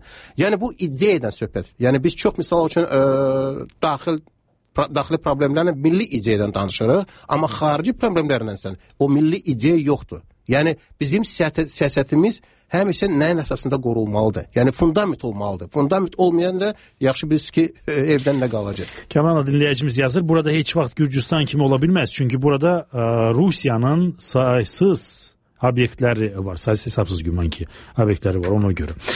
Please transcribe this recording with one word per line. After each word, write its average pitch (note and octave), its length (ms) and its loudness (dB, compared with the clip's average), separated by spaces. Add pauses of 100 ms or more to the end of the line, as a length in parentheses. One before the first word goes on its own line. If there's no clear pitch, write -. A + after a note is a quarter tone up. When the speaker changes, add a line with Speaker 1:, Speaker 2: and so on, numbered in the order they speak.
(380)
Speaker 1:
Yəni F#3+ 240 2
bu A3+ 120 -6
ideyadan D3+ 580 0
söhbət. G2+ 340 -6 (140)
Yəni B2+ 240 2
biz E3+ 120 0
çox, - 220 -2
misal E3 300 0
üçün, E3 160 0
e, C#3+ 160 0 (800)
daxil, D#3 380 -2 (560)
pra-, C#3+ 200 -2
daxili D3 220 -2
problemlərlə, D3 580 0
milli D#3+ 280 2
ideyadan G#2 500 -2
danışırıq, A2+ 520 0 (220)
amma D3+ 200 0
xarici D#3 460 -2
problemlərlə C#3+ 680 -2
sən F#2+ 160 -10 (220)
o C#3 100 2
milli D#3 280 2
ideya D3 400 0
yoxdur. C#3 440 -2 (260)
Yəni D3+ 300 2 (220)
bizim D#3 240 0
siyasət-, - 500 -2
siyasətimiz D3 680 2 (320)
həmişə G3 360 0
nəyin E3 360 2
əsasında C3+ 380 -4
qorulmalıdır? A2 640 0 (100)
Yəni B2+ 160 4
fundament F3 520 0
olmalıdır. G2+ 460 -6
Fundament E3+ 480 0
olmayanda F#3 560 0 (260)
yaxşı C3 300 0
bilirsiniz D3+ 220 0
ki, E3 220 2 (140)
e, D#3 60 -4 (220)
evdən C#3 280 2
nə B2+ 80 0
qalacaq? G2+ 360 -6 (260)
Speaker 2:
Kamal D#3 340 2
dinləyicimiz C#3+ 520 0
yazır, C#3 300 0
burada D#3+ 220 2
heç D#3 240 -2
vaxt D3+ 200 0
Gürcüstan C#3+ 500 0
kimi C#3+ 180 0
ola C3+ 120 4
bilməz. E3 380 2
Çünki C3 280 -2
burada, D3 520 2
ə, A#2 400 2
Rusiyanın D3 840 2
saysız B2+ 1160 0 (280)
obyektləri A#2 840 0
var. F#2 100 -8
Saysız G#2+ 300 -2
hesabsız F#2 380 -2
güman E2+ 260 -2
ki, D#2+ 180 -10 (300)
obyektləri G2 460 0
var F2+ 80 0
ona G2+ 200 2
görə. D#2+ 240 -4 (200)